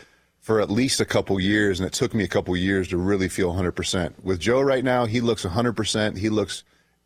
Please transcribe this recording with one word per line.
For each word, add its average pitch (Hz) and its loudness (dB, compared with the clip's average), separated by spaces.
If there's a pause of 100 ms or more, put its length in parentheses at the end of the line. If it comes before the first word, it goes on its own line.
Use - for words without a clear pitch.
(400)
for 110 2
at 85 0
least 120 0
a 104 2
couple 101 0
years, 101 2
and 92 0
it - -6
took - -2
me 107 0
a 90 -2
couple 92 0
years 95 0
to 92 -2
really 95 0
feel 92 -2
a 85 -4
hundred 90 0
percent. 87 -4
With 92 -2
Joe 117 2
right 135 2
now, 123 2
he 113 0
looks 117 0
a 95 -2
hundred 120 0
percent. 107 0
He 104 0
looks, 104 -2 (420)